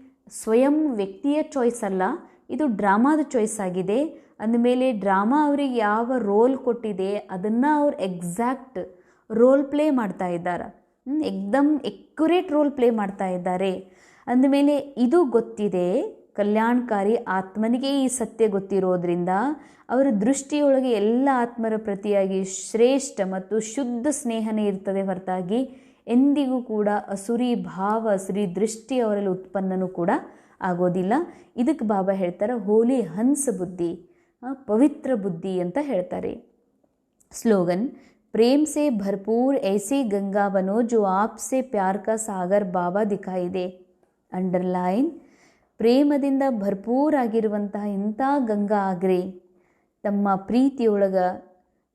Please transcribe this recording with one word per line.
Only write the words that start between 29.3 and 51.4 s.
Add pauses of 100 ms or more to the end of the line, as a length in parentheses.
ಕೂಡ (500)
ಆಗೋದಿಲ್ಲ. (440)
ಇದಕ್ಕೆ
ಬಾಬಾ
ಹೇಳ್ತಾರೆ,
ಹೋಲಿ
ಹಂಸ (100)
ಬುದ್ಧಿ, (320)
ಆ,
ಪವಿತ್ರ
ಬುದ್ಧಿ
ಅಂತ
ಹೇಳ್ತಾರೆ. (840)
ಸ್ಲೋಗನ್, (420)
ಪ್ರೇಮ್
ಸೆ
ಭರ್ಪೂರ್
ಐಸಿ
ಗಂಗಾ
ಬನೋ
ಜೋ
ಆಪ್
ಸೆ
ಪ್ಯಾರ್
ಕಾ
ಸಾಗರ್
ಬಾಬಾ
ದಿಖಾಯಿ
ದೆ. (640)
ಅಂಡರ್‌ಲೈನ್, (680)
ಪ್ರೇಮದಿಂದ
ಭರ್ಪೂರಾಗಿರುವಂತಹ
ಇಂಥ (180)
ಗಂಗಾ
ಆಗ್ರಿ. (600)
ತಮ್ಮ
ಪ್ರೀತಿಯೊಳಗ (800)